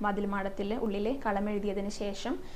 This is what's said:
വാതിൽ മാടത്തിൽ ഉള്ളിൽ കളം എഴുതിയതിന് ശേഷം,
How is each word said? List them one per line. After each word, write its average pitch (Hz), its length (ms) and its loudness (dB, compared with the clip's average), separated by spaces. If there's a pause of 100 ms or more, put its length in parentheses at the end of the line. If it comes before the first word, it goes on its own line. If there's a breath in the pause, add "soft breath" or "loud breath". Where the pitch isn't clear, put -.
വാതിൽ 202 240 2
മാടത്തിൽ 196 500 0
ഉള്ളിൽ 214 500 0
കളം 208 240 2
എഴുതിയതിന് 202 400 0
ശേഷം, 208 500 -2 (160 loud breath)